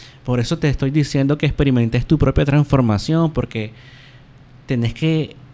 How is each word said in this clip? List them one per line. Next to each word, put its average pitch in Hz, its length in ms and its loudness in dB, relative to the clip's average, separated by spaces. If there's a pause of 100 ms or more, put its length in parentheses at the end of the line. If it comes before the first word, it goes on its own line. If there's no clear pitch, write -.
(260)
Por 123 160 -2
eso 165 160 -4
te 156 100 -2
estoy 135 240 0
diciendo 139 460 0
que 151 80 -2
experimentes 123 600 0
tu 160 120 2
propia 147 260 2
transformación, 147 880 2
porque 113 400 -6 (920)
tenés 120 280 -2
que 160 440 -2 (160)